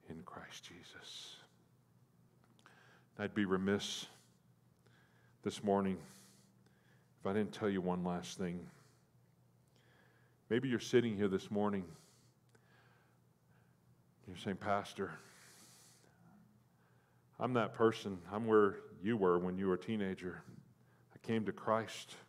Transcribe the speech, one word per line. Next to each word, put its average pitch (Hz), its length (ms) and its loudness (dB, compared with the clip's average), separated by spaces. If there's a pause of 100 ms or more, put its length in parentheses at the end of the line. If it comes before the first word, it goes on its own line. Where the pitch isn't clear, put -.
in 80 140 -14
Christ - 400 -16
Jesus. - 720 -16 (1800)
I'd 101 160 -4
be 104 120 2
remiss 95 600 0 (1400)
this - 200 -6
morning 98 340 2 (1200)
if - 60 -18
I 98 80 0
didn't 104 200 0
tell 107 160 0
you 95 120 0
one 90 220 0
last 87 340 -4
thing. 90 220 -4 (1900)
Maybe 127 200 2
you're 113 100 2
sitting 117 360 4
here 104 120 2
this 95 220 0
morning, 104 360 0 (2500)
you're 87 100 -14
saying, 98 200 -4
"Pastor, 98 540 -2 (2250)
I'm 123 140 -2
that 110 200 2
person. 104 480 2 (100)
I'm 107 140 -4
where 104 320 6 (240)
you 110 160 0
were 90 220 6
when 90 180 -2
you 98 100 0
were 92 80 4
a 90 40 -8
teenager. 95 640 -4 (680)
I - 60 -20
came 113 260 0
to 95 60 -2
Christ - 640 -2 (140)